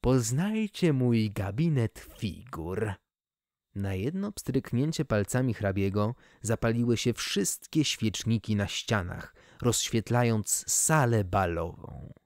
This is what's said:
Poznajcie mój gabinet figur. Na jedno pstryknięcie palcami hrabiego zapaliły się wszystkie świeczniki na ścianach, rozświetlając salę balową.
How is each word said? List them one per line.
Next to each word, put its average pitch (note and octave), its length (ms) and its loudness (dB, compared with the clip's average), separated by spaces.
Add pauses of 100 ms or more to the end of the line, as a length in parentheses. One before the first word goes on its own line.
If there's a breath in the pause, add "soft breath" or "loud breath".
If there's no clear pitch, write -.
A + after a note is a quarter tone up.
Poznajcie D#3+ 920 2
mój A#2+ 380 4
gabinet A2+ 760 -2 (100)
figur. F#2 760 -4 (800)
Na G2 200 -2
jedno F3 380 -4
pstryknięcie C3+ 720 -2
palcami A#2+ 500 0
hrabiego G2+ 600 0 (280 soft breath)
zapaliły A#2 540 0
się A#2+ 160 0
wszystkie - 720 -2
świeczniki A2 720 0
na G2+ 100 0
ścianach, - 680 -4 (280 loud breath)
rozświetlając A#2 1040 2
salę A#2+ 560 4
balową. E2+ 880 -2 (140)